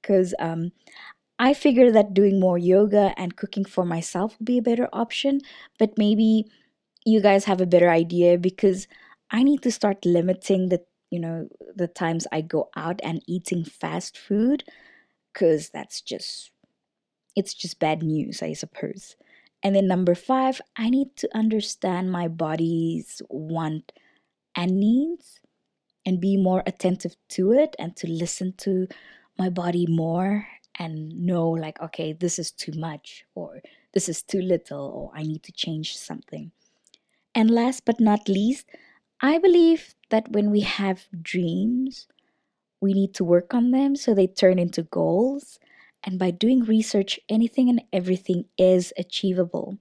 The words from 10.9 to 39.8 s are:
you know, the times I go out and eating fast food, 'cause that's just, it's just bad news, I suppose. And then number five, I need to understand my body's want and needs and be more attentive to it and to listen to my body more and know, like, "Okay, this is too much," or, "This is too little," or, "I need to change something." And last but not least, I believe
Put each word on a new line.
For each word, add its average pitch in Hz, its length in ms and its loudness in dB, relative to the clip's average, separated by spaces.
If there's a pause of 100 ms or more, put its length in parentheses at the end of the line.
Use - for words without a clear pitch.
you 175 100 -6
know, 165 280 -8 (280)
the 180 100 -2
times 165 460 -4
I 160 80 -2
go 160 340 -4
out 165 300 -8
and 165 220 -6
eating 175 380 -6
fast - 520 -10
food, 233 480 -2 (680)
'cause 160 360 2
that's - 300 -14
just, - 500 -14 (840)
it's 196 180 -4
just - 240 -12
bad 156 240 -2
news, 156 400 -4
I 160 120 -8
suppose. - 640 -14 (460)
And 196 140 2
then 196 100 4
number 180 280 2
five, 262 460 -2 (160)
I 226 120 -2
need 269 280 0
to - 200 -6
understand 202 760 -2
my 175 160 -4
body's 165 1040 -4
want 156 640 -8 (640)
and 185 240 0
needs 269 600 -2 (640)
and 185 160 -2
be 196 160 0
more 185 300 2
attentive 185 500 -4 (120)
to 190 240 0
it 302 260 2
and 175 180 -10
to 175 120 -10
listen 170 500 -6
to 185 300 -2 (500)
my 185 120 -2
body 175 360 -2
more 170 640 -2 (320)
and 160 460 -8
know, 170 240 0
like, 160 300 -6
"Okay, 160 320 -8
this 165 260 -4
is 165 140 -8
too - 200 -12
much," 156 520 -12 (100)
or, 170 260 -14 (320)
"This 185 160 -2
is 165 140 -8
too - 180 -4
little," 170 460 -4
or, - 280 -12
"I 156 80 -10
need 156 220 -8
to - 80 -20
change 160 440 -8
something." 156 560 -16 (800)
And 220 160 4
last 233 340 0
but 240 160 0
not 214 280 4
least, 202 380 0 (540)
I 294 180 2
believe 339 580 4 (140)